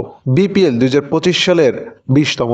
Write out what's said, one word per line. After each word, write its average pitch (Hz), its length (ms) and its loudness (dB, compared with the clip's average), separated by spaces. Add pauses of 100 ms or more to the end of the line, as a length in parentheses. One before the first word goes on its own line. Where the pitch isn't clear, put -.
(340)
বিপিএল 190 420 2
দুই 127 140 2
হাজার 139 180 0
পঁচিশ 165 340 0
সালের 165 320 2 (340)
বিশতম 131 460 0